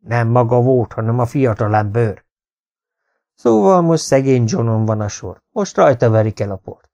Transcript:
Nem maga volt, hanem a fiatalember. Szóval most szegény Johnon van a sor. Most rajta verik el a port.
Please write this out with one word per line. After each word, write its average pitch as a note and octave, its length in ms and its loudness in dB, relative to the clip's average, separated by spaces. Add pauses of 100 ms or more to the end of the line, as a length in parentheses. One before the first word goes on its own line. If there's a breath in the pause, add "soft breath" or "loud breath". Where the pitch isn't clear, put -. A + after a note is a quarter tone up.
Nem A#2 280 -4
maga B2 320 2
volt, B2 320 2
hanem A2+ 260 -4
a B2 80 -2
fiatalember. G#2+ 960 -2 (1080)
Szóval G3+ 460 2
most E3 220 2
szegény C3+ 440 2
Johnon A2+ 380 -2
van G#2+ 160 -2
a G#2 80 -6
sor. - 420 -14
Most G3+ 260 -6
rajta C3+ 340 2
verik A2 300 0
el G2+ 100 -4
a G2 60 -10
port. - 380 -18